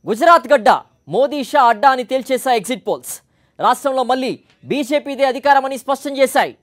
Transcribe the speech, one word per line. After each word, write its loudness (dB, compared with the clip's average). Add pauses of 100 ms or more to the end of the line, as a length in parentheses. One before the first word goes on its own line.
గుజరాత్ 4
గడ్డ 4 (400)
మోదీ -2
షా 0
అడ్డా 4
అని -2
తేల్చేశాయి -2
ఎగ్జిట్ -8
పోల్స్. -8 (380)
రాష్ట్రంలో -2
మళ్ళీ -4 (240)
బీజేపీదే -4
అధికారమని 0
స్పష్టం -6
చేశాయి. 0